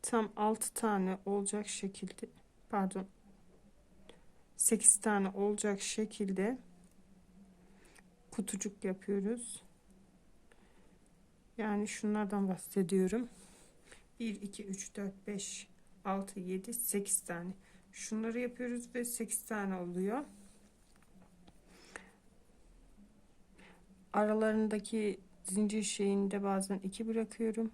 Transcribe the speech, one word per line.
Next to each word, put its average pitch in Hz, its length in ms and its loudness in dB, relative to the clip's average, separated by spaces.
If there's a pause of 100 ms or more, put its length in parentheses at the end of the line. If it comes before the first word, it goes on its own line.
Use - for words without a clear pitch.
Tam 214 340 0
altı 220 380 2
tane 190 520 2
olacak 202 420 0
şekilde, - 600 -6 (400)
pardon, 190 380 0 (1500)
sekiz - 440 6
tane 202 280 4
olacak 202 520 2
şekilde 208 800 0 (1700)
kutucuk - 540 -6
yapıyoruz. 202 760 -2 (2000)
Yani 214 300 0
şunlardan 208 600 0
bahsediyorum. 190 800 2 (920)
Bir, 214 220 -4
iki, 202 220 -10
üç, 196 320 -8
dört, 196 300 -8
beş, - 420 -8 (360)
altı, 196 360 -2
yedi, 190 340 -4
sekiz - 460 0
tane. 175 300 -6 (420)
Şunları 226 460 -2
yapıyoruz 240 560 -4
ve 240 100 -2
sekiz - 400 -2
tane 202 320 -2
oluyor. 185 480 -2 (4000)
Aralarındaki 214 1080 2 (240)
zincir 208 380 2
şeyinde 196 600 2
bazen 196 360 2
iki 196 300 -4
bırakıyorum. 226 640 0